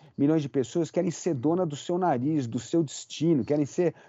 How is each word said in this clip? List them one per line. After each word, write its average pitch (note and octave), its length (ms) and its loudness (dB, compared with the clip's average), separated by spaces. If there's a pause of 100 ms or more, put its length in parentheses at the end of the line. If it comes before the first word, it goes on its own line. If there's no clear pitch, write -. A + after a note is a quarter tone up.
(160)
milhões D3+ 280 4
de C#3 40 -4
pessoas C#3+ 440 -2
querem F3 180 0
ser E3 240 -4
dona D#3+ 320 0
do D3 100 -6
seu F3 220 -4
nariz, D3 480 0
do A#2 140 -4
seu E3+ 240 0
destino, D3+ 600 0
querem D3 220 0
ser E3+ 300 0 (140)